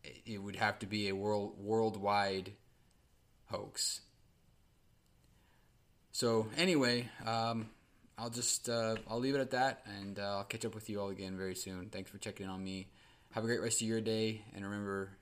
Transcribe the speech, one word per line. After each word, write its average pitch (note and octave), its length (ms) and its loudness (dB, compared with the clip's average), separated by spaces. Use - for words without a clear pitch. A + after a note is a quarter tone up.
it, - 220 -16
it A2 140 -4
would G2 180 -6
have G#2 220 4
to G#2+ 80 -2
be G#2 200 2
a G2 80 2
world, G2+ 420 2
worldwide G2+ 920 4
hoax. - 560 -4
So A2+ 360 4
anyway, B2+ 520 4
um, A2+ 440 0
I'll A#2 140 -6
just, - 380 0
uh, A2+ 260 2
I'll A2+ 120 -2
leave C3+ 160 2
it C#3 60 4
at C3 100 0
that, C3 340 2
and, G2+ 320 -8
uh, G2+ 200 0
I'll G2 80 -2
catch A2 200 -6
up A2 80 -2
with G#2+ 160 -10
you G#2 100 -2
all G2 100 -2
again F#2+ 280 -6
very F#2 160 -4
soon. F#2 380 -8
Thanks F#2+ 180 -8
for G#2 80 -16
checking G2 300 -8
on F#2+ 160 -6
me. F#2+ 240 -6
Have A2 120 -2
a A2+ 40 0
great A2+ 140 2
rest A2+ 200 0
of A2+ 60 0
your A2 140 2
day, A2 400 0
and G2 100 -6
remember G2 460 -4